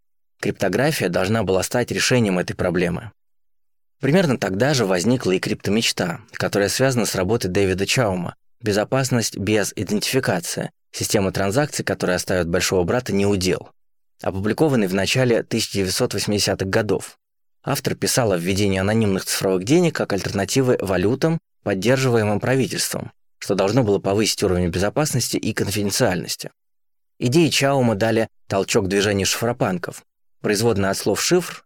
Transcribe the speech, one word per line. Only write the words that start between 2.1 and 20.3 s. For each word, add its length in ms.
этой 160
проблемы. 560
Примерно 400
тогда 340
же 140
возникла 460
и 80
криптомечта, 800
которая 340
связана 380
с 100
работой 340
Дэвида 360
Чаума 500
«Безопасность 760
без 380
идентификации. 960
Система 400
транзакций, 520
которая 340
оставит 280
большого 380
брата 280
не 140
у 80
дел», 380
опубликованный 640
в 80
начале 480
тысяча 360
девятьсот 360
восьмидесятых 540
годов. 500
Автор 320
писал 340
о 80
введении 400
анонимных 460
цифровых 400
денег 320
как 160
альтернативы 680